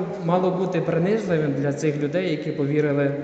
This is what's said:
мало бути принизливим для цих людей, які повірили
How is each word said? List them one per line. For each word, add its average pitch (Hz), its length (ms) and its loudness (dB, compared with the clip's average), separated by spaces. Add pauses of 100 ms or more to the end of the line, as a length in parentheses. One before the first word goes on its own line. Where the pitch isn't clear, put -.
(260)
мало 180 260 2
бути 175 300 0
принизливим 165 720 0
для 139 200 0
цих 147 240 0
людей, 160 340 0
які 151 200 -4
повірили 143 600 2 (120)